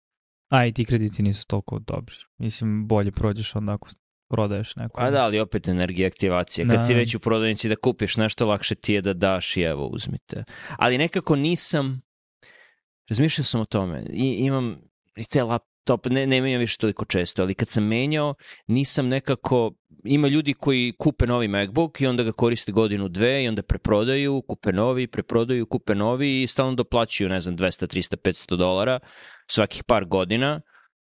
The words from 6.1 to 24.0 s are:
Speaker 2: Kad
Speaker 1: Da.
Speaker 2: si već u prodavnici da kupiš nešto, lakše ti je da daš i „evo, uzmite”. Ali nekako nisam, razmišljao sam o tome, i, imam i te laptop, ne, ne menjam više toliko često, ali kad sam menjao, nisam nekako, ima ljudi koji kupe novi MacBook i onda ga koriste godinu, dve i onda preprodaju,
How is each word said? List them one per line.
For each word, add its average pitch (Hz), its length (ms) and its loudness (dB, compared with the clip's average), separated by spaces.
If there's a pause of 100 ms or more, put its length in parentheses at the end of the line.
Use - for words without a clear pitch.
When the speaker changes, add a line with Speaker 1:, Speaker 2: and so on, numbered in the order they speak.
Speaker 2:
Kad 117 100 4
Speaker 1:
Da. 117 60 2
Speaker 2:
si 120 100 2
već 120 200 2
u 110 60 -4
prodavnici 110 480 0
da 107 80 2
kupiš - 400 0
nešto, 110 300 0
lakše 104 280 0
ti - 180 -2
je 101 80 4
da 98 120 0
daš 92 440 0
i 95 40 0
„evo, 73 260 0
uzmite”. - 580 -8 (320)
Ali 127 220 2
nekako 160 380 0
nisam, 139 640 0 (1080)
razmišljao 143 360 0
sam 117 160 -2
o 107 40 -2
tome, 90 480 -4
i, 117 140 0
imam 127 520 -2 (380)
i 113 80 -8
te 139 180 2
laptop, 117 640 -2
ne, 135 200 0
ne 131 140 4
menjam 131 200 0
više 113 180 -2
toliko 107 260 -2
često, 90 380 -2
ali 95 120 0
kad - 140 -2
sam 107 160 2
menjao, 139 500 0 (320)
nisam 131 420 0
nekako, 127 640 0 (320)
ima 143 240 4
ljudi 143 260 0
koji 123 440 0
kupe 135 280 2
novi 120 220 2
MacBook 101 520 0
i 135 60 2
onda 123 160 2
ga 113 100 0
koriste 117 400 0
godinu, 101 360 2
dve 120 360 2
i 120 40 0
onda 104 140 -4
preprodaju, 131 840 0